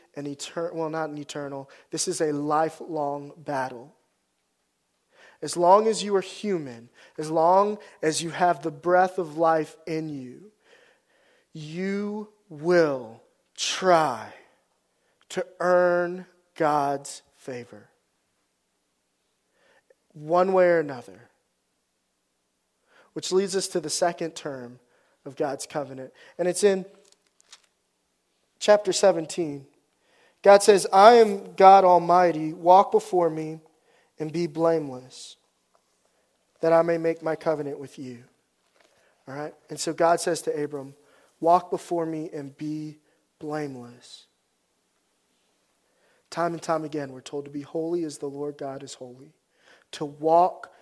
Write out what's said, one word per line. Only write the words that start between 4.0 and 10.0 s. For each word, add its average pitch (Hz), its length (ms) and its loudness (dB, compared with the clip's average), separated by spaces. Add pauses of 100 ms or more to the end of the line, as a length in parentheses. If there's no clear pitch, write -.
As 156 160 -8
long 185 280 6
as 208 160 -2
you 202 140 -2
are 185 60 2
human, 143 680 -8 (300)
as 156 120 -8
long 185 460 2 (240)
as 156 220 -2
you 165 80 -8
have 170 320 0
the 165 80 -6
breath 180 480 0
of 156 180 -8
life 160 400 0 (100)
in 160 220 -6